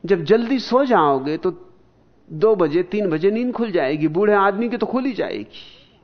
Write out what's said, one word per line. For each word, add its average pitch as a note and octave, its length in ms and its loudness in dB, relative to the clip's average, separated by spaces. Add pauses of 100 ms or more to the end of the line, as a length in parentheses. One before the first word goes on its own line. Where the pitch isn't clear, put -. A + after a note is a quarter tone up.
जब F3 160 0
जल्दी A3+ 360 2
सो B3 260 0
जाओगे D3+ 520 2
तो F3 300 -6 (680)
दो G3+ 240 2
बजे, E3+ 260 0
तीन G3+ 280 -2
बजे D#3 200 2
नींद A#3+ 220 -2
खुल A3+ 180 -4
जाएगी, D3+ 380 0
बूढ़े G#3 260 2
आदमी G3+ 340 2
की A3+ 80 -4
तो G#3+ 100 -2
खुल B3 180 -4
ही C4+ 80 -4
जाएगी। - 760 -10 (160)